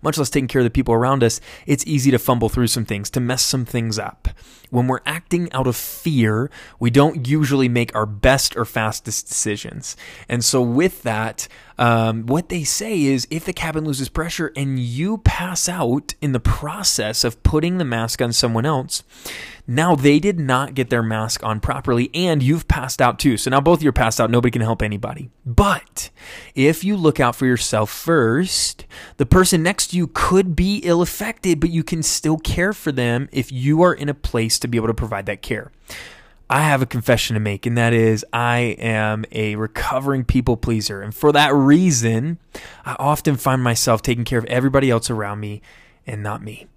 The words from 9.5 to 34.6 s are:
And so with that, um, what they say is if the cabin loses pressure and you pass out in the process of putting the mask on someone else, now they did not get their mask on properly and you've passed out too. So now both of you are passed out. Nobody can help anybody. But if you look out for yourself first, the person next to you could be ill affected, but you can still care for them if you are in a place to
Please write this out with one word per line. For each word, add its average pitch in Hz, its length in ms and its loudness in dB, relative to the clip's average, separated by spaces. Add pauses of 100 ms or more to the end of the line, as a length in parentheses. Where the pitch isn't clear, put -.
And 120 140 -2
so 131 180 2
with 127 420 0
that, 110 440 -4 (300)
um, 113 500 2
what 156 220 0
they 175 140 -4
say 202 400 -2
is 135 280 0
if 160 140 -6
the 185 80 -6
cabin 156 300 -4
loses 139 240 -4
pressure 165 480 -6
and 135 240 -2
you 143 400 -4
pass 180 480 0
out 151 540 -2
in 143 120 -2
the 127 60 2
process - 840 -2
of 120 180 -2
putting 165 360 2
the 175 80 -2
mask 113 360 -2
on 120 100 0
someone 113 340 0
else, 143 380 -2 (640)
now 156 280 2
they 143 240 6
did 185 200 0
not 139 340 0
get 131 160 -2
their 120 140 2
mask 110 400 -4
on 107 160 -2
properly 123 540 0
and 165 280 2
you've 151 260 2
passed 135 340 0
out 123 180 4
too. 131 160 4
So 117 140 -2
now 131 100 4
both 160 200 4
of 156 40 -4
you 147 60 6
are 123 40 0
passed 117 280 2
out. 113 100 2
Nobody 120 200 4
can 120 100 -2
help 110 200 0
anybody. 107 500 -6 (140)
But - 680 0 (420)
if 147 300 2
you 202 120 0
look 160 240 2
out 123 160 2
for 135 100 -2
yourself 117 440 0
first, 156 960 0 (320)
the 139 80 0
person 180 380 4
next 185 240 -2
to 170 100 -4
you 170 100 0
could 185 480 2
be 190 220 0
ill 170 240 2
affected, 185 580 -2
but 170 120 0
you 165 120 0
can 160 200 -4
still 160 340 0
care 180 360 -2
for - 180 -6
them 123 400 -2
if 131 200 -4
you 139 300 2
are 180 120 6
in 143 140 -6
a 143 60 -2
place 113 460 -2
to - 100 -6